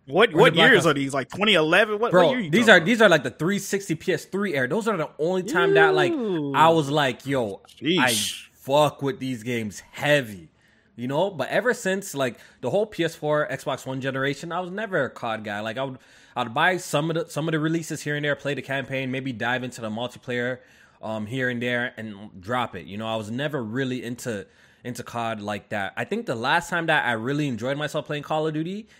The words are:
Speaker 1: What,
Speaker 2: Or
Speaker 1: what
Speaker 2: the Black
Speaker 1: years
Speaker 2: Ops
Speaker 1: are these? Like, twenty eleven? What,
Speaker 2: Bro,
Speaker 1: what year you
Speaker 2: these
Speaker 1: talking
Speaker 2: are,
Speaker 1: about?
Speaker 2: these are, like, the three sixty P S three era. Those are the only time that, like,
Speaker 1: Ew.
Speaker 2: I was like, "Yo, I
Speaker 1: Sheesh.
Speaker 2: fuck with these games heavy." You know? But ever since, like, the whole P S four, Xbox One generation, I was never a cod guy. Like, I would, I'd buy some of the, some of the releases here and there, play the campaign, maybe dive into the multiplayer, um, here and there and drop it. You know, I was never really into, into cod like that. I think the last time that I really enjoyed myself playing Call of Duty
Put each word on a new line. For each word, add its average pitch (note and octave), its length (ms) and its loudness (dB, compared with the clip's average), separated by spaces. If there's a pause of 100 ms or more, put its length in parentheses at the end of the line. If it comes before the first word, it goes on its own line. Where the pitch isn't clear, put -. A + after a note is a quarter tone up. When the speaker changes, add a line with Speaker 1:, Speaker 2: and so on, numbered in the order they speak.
Speaker 1:
What, F#3 280 4
Speaker 2:
Or - 40 2
Speaker 1:
what - 160 8
Speaker 2:
the E3 40 0
Black E3 140 8
Speaker 1:
years A3 80 8
Speaker 2:
Ops D#3 80 4
Speaker 1:
are D3+ 60 6
these? C#3 200 -2
Like, C3+ 160 -4
twenty G3+ 240 2
eleven? F#3 460 4
What, G3 120 0
Speaker 2:
Bro, F3 160 8
Speaker 1:
what C#3+ 40 4
year B2+ 80 0
you E3 120 -4
Speaker 2:
these G3+ 100 4
Speaker 1:
talking A3+ 100 8
Speaker 2:
are, F#3 60 12
Speaker 1:
about? E3 80 4
Speaker 2:
these A3 160 4
are, G#3+ 80 10
like, D#3 140 6
the B2+ 80 -4
three F#3+ 280 -2
sixty G3 360 -2
P F3+ 180 -2
S C#3+ 120 -4
three G3 280 -4
era. C3 140 0
Those G3 200 -2
are G#3 100 0
the D3+ 120 -4 (100)
only F3+ 240 0
time F3 300 2
that, D#3+ 200 6
like, - 180 2
Speaker 1:
Ew. F3+ 440 -2
Speaker 2:
I D#3 140 8
was D#3+ 200 4
like, C#3 360 0
"Yo, B2 400 -4
I C#3 460 0
Speaker 1:
Sheesh. G#2 420 -4
Speaker 2:
fuck C#3+ 480 2
with C#3 180 -2
these B2+ 240 -6
games A2+ 380 -4 (100)
heavy." A#2+ 580 0 (460)
You A#2+ 120 -8
know? D#3+ 240 0
But C#3 180 -6
ever G#3+ 240 0
since, F#3+ 400 -4
like, C3+ 240 -2 (240)
the B2+ 80 -4
whole E3 160 0
P E3 180 -4
S D#3+ 120 -4
four, D3+ 340 0
Xbox C3+ 360 -6
One C3 160 -6
generation, C3+ 500 -4
I E3+ 80 -4
was F3+ 120 -8
never F#3+ 340 -2
a A2+ 40 -4
cod A2 340 -6
guy. G#2 180 -6
Like, A2 160 -6
I C3 60 -4
would, C3 160 -8 (360)
I'd A#2+ 180 -4
buy E3+ 240 2
some D#3 320 -2
of D#3+ 60 -2
the, D#3+ 140 -4
some D#3 180 -4
of D#3+ 60 0
the D#3 60 0
releases D#3+ 420 -2
here D3 140 -6
and D3 100 -4
there, C#3+ 100 0
play C#3+ 180 -6
the C3 80 -6
campaign, C3+ 480 -6
maybe C3 240 -6
dive A#2+ 300 -2
into B2 180 -12
the A2 80 -6
multiplayer, B2 680 -6 (420)
um, A2 240 -6
here B2+ 240 -2
and A#2+ 120 -4
there B2 360 -2
and G#2 440 -14
drop A#2 340 -4
it. E2+ 120 -12
You F#2+ 100 -12
know, A2 100 -6
I A2+ 80 -2
was A2 160 -6
never C#3 320 -6
really B2 400 -6
into, A#2 420 -8 (380)
into B2 200 -10
cod A2+ 380 -6
like G#2 280 -8
that. G2+ 280 -4
I A#2+ 80 -4
think A3+ 200 -6
the C#3 100 -4
last C#3+ 340 0
time E3 180 -2
that D3+ 180 2
I A#2+ 80 0
really C#3 340 -2
enjoyed B2+ 300 -4
myself D3+ 280 -6
playing D3 180 -6
Call D#3 240 -2
of D#3+ 60 -2
Duty F#3 340 -6 (120)